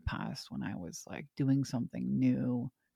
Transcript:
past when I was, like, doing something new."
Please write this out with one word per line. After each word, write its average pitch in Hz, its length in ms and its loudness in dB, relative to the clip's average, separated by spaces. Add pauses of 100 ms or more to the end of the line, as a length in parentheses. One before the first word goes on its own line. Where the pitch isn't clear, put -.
past - 440 -6
when - 120 -6
I - 140 -4
was, - 320 -10
like, - 180 -10 (120)
doing 135 260 4
something - 540 0
new." 127 520 2 (260)